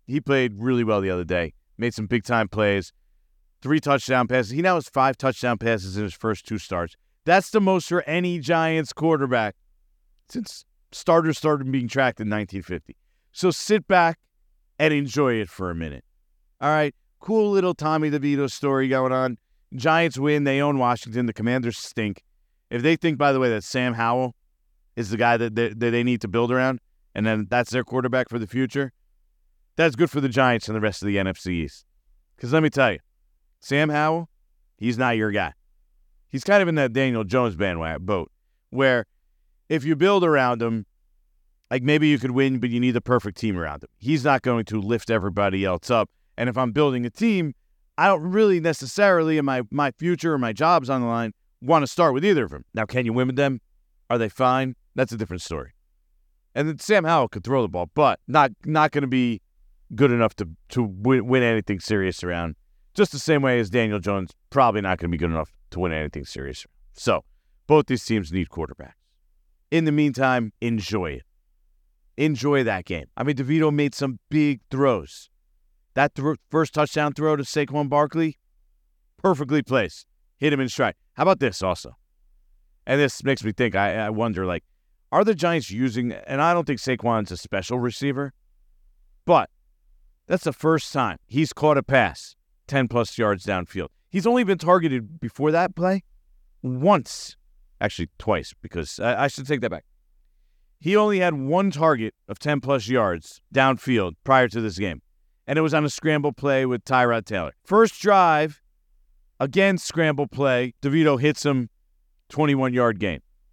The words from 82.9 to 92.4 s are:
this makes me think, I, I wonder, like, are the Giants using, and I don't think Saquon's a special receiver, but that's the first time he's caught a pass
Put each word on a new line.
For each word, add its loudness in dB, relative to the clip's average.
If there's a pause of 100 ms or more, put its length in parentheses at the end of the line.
this -2
makes -2
me -2
think, 0
I, 0
I -4
wonder, -2
like, -4 (480)
are 4
the 2
Giants -2
using, -2
and -4
I 4
don't 0
think -4
Saquon's -2
a -8
special -4
receiver, -4 (920)
but 4 (800)
that's 0
the -2
first 0
time -2
he's -2
caught 4
a 2
pass 0 (320)